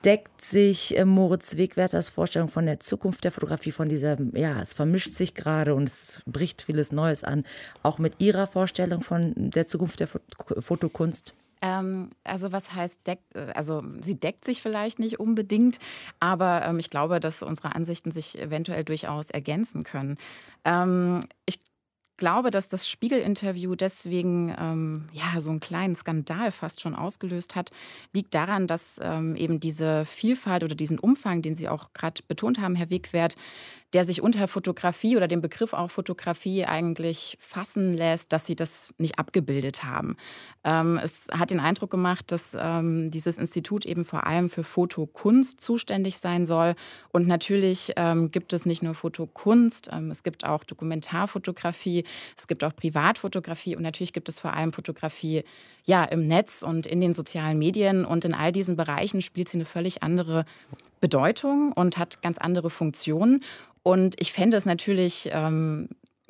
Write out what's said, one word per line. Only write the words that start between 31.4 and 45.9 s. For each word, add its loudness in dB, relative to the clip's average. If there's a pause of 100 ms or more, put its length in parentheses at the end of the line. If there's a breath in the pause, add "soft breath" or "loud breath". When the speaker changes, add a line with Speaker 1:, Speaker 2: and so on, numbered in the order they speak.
Speaker 2:
den -2
Sie -6
auch -6
grad -6
betont 0
haben, 0
Herr 0
Wegwerth, 0 (580 loud breath)
der 6
sich -2
unter 4
Fotografie 0
oder 4
dem 0
Begriff -2
auch -2
Fotografie -4
eigentlich -2
fassen -2
lässt, 0
dass 0
sie -4
das -6
nicht -2
abgebildet 0
haben. -4 (440 loud breath)
Ähm, 4
es -6
hat 0
den 0
Eindruck 0
gemacht, 0
dass, -4
ähm, 0
dieses -4
Institut -4
eben -2
vor -4
allem 2
für -4
Fotokunst 2
zuständig -2